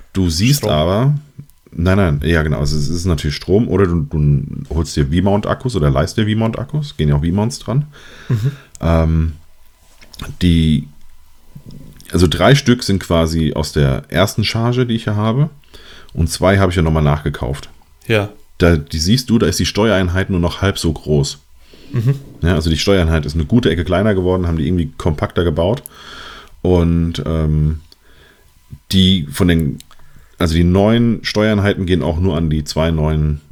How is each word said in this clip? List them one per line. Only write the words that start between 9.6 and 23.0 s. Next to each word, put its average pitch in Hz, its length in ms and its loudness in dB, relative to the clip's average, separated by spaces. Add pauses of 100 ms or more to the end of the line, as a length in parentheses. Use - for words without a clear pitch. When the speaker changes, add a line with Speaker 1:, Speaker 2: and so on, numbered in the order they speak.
Speaker 1:
die, 82 460 2 (1200)
also 87 160 4
drei 98 280 4
Stück 123 260 2
sind 98 180 -2
quasi 82 540 0
aus - 180 -4
der 69 360 0
ersten 101 360 0
Charge, 120 420 0
die 117 80 -2
ich 110 100 -4
hier 104 120 -2
habe, 113 340 0 (640)
und 80 160 0
zwei 98 300 2
habe 95 140 2
ich 90 40 -2
ja 87 60 2
nochmal 78 220 2
nachgekauft. 73 640 -2 (400)
Speaker 2:
Ja. 104 220 0 (280)
Speaker 1:
Da, 85 180 6
die 78 220 -6
siehst 101 320 0
du, 113 80 4
da 101 80 2
ist 85 140 -2
die 90 40 0
Steuereinheit 95 640 0
nur 92 120 0
noch 85 200 -2
halb 98 160 0
so 80 160 -2
groß. 73 460 -2 (540)
Speaker 2:
Mhm. 127 240 0 (260)
Speaker 1:
Ja, 87 140 2
also 78 120 0
die 78 100 2
Steuereinheit 82 480 2